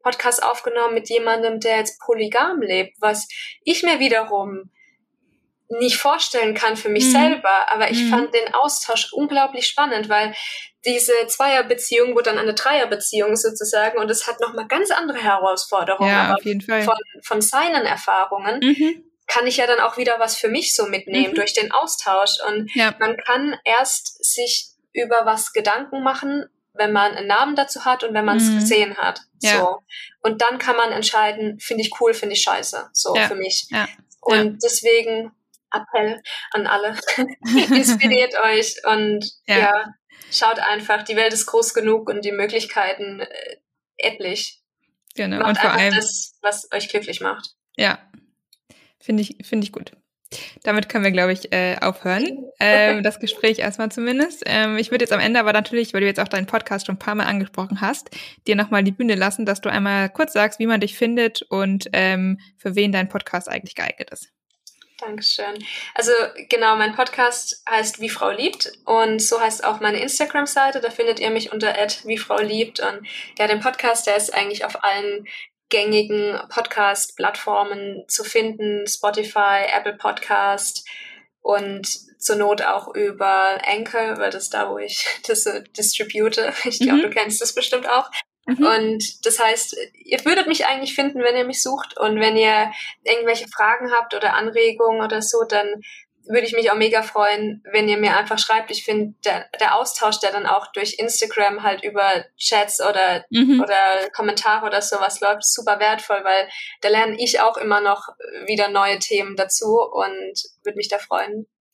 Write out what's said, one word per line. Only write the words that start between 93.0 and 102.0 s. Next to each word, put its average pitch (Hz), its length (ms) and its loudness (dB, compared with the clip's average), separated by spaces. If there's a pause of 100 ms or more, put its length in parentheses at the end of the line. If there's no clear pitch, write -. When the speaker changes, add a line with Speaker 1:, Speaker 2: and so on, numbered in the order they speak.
Speaker 1:
irgendwelche 233 460 0
Fragen 240 420 0
habt 233 240 0
oder 202 200 0
Anregungen 226 640 2
oder 214 200 -2
so, 226 260 0
dann 208 200 0 (600)
würde 226 180 2
ich 220 60 -6
mich 226 180 2
auch 208 40 4
mega 220 280 2
freuen, 208 680 0
wenn 214 160 2
ihr 208 100 2
mir 208 200 2
einfach 214 220 0
schreibt. 220 320 0
Ich 214 120 -8
find, 214 320 -2 (100)
der, 185 200 -2 (160)
der 202 140 4
Austausch, 220 440 0
der 196 140 0
dann 202 120 -4
auch 190 280 0
durch 208 240 -4
Instagram 214 640 0
halt 196 220 -2
über 196 400 2 (120)